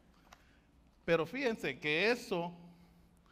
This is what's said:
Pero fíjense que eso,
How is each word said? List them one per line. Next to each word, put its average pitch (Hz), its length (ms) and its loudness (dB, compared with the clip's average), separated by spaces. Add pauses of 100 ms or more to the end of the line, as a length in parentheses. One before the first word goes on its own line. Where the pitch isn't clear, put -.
(1040)
Pero 165 220 4
fíjense 226 520 -2
que 160 320 2
eso, 180 420 -2 (800)